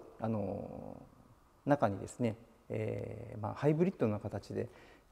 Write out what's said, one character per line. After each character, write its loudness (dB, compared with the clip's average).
あ 0
の -4
ー、 4
中 6
に 0
で -8
す -8
ね、 2
え -4
ー、 -6
ま -2
あ、 -4
ハ 2
イ 8
ブ 4
リ 4
ッ 0
ド 4
な 2
形 -6
で、 -2